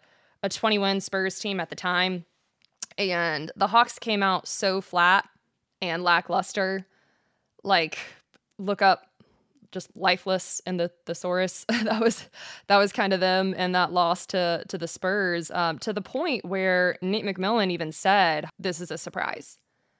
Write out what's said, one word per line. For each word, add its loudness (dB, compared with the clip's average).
a -2
twenty 0
win 0
Spurs -4
team -4
at -6
the -12
time. -2
And -2
the 2
Hawks 2
came 0
out 2
so 0
flat 4
and -4
lackluster. 0
Like, 2
look -2
up 4
just -10
lifeless 0
in -4
the 0
thesaurus. -4
<laughs> 0
That 0
was, 0
that 4
was 4
kind 2
of 2
them 2
and 0
that 2
loss 0
to, 0
to -8
the -6
Spurs, -2
um, 0
to -6
the -4
point -4
where 2
Nate -2
McMillan 0
even -4
said, 2
"This -4
is -10
a -6
surprise." -8